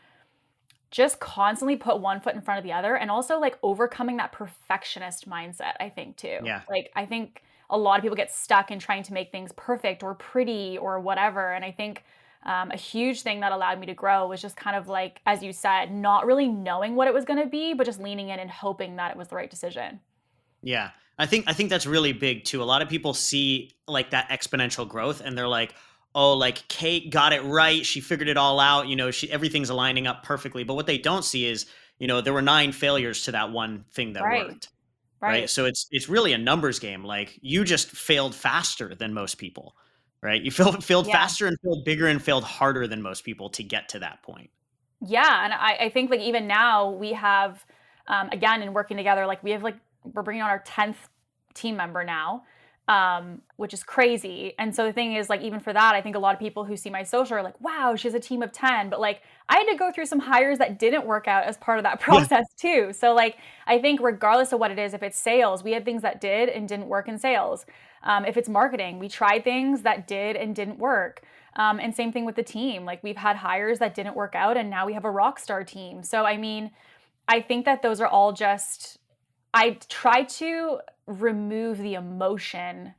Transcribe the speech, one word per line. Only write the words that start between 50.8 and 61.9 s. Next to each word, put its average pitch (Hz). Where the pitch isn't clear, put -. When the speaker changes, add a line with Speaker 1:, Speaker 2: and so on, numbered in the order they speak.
Speaker 1:
team 220
member 175
now, 170
um, 180
which 208
is -
crazy. 226
And 220
so 226
the 214
thing 233
is, 208
like, 202
even 220
for 208
that, 214
I 196
think 208
a 202
lot 196
of 190
people 208
who 202
see 196
my 190
social 240
are 202
like, 185
"Wow, 269
she 240
has 226
a 240
team 240
of 233
ten." 226
But, 165
like, 208
I 330
had 427
to 427
go 359
through 330
some 285
hires 262
that 208
didn't 247
work 214
out 196
as 220
part 226
of 214
that 190